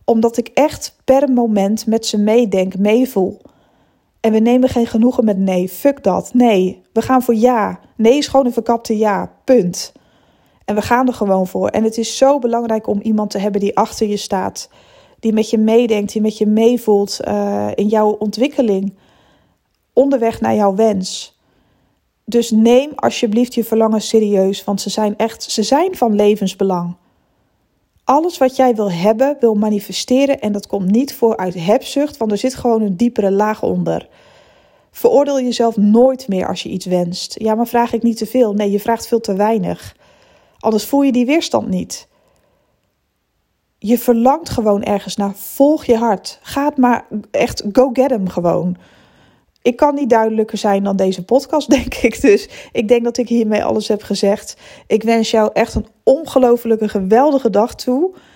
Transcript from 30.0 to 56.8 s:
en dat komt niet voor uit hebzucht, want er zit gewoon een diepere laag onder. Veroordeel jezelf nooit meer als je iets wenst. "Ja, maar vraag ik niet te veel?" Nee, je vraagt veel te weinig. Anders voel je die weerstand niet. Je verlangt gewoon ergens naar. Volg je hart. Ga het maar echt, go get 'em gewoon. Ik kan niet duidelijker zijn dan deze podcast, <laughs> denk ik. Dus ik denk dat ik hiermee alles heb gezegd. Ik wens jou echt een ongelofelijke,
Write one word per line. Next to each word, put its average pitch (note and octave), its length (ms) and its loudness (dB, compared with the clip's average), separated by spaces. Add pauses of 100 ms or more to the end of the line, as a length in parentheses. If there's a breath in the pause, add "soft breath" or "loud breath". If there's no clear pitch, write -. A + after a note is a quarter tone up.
en G#3+ 120 -4
dat G3+ 160 -6
komt G3 240 -2
niet C4 220 0
voor A3+ 240 0
uit F#3 160 -4
hebzucht, C4 640 0
want A3 140 -2
er G#3 60 -2
zit B3+ 180 -4
gewoon A#3 260 0
een G3 160 -2
diepere A3+ 340 0
laag G#3 320 0
onder. F3 460 -4 (800 soft breath)
Veroordeel C#4 500 2
jezelf A#3 360 -2
nooit A#3 500 4
meer F#3 200 -4
als - 160 -8
je - 60 -10
iets F#3 160 -8
wenst. F3+ 540 -4
"Ja, G#3+ 160 0
maar A#3 120 -2
vraag A#3+ 260 0
ik A3+ 100 -4
niet A#3 140 0
te A3 80 -4
veel?" A3 280 0
Nee, G#3 180 0
je G3+ 80 0
vraagt A3+ 280 -4
veel A#3 120 0
te A3 140 -4
weinig. F#3+ 640 -2 (640 soft breath)
Anders G#3+ 260 -2
voel C#4 160 0
je C#4 100 2
die A#3+ 140 0
weerstand B3 420 -2
niet. F3+ 400 -8 (1700)
Je A3+ 200 0
verlangt B3 520 2
gewoon G#3 340 0
ergens G3 320 -4
naar. G3+ 200 -4
Volg D4+ 500 0
je A#3 120 4
hart. A3+ 440 -4
Ga - 240 -6
het D4 120 -2
maar B3 280 2 (260)
echt, - 400 -2
go B3+ 220 4
get C4 180 0
'em G3 180 -2
gewoon. F3 480 -2 (840 soft breath)
Ik A#3+ 140 0
kan D4 200 2
niet C#4 140 -4
duidelijker A3 480 0
zijn G3 260 0
dan G3 120 -2
deze F#3+ 280 -2
podcast, C#4+ 500 0
<laughs> C#4 60 6
denk - 160 -6
ik. - 260 -2
Dus G3+ 280 4 (220 loud breath)
ik A3 160 -2
denk A#3+ 160 2
dat A#3 140 -4
ik A#3+ 100 -2
hiermee A3 360 0
alles G#3+ 240 -2
heb G#3 160 -2
gezegd. - 540 -2 (300 loud breath)
Ik G#3+ 160 0
wens A3+ 280 0
jou A3 220 2
echt - 220 -2
een A3 120 -4 (160)
ongelofelijke, A#3+ 840 2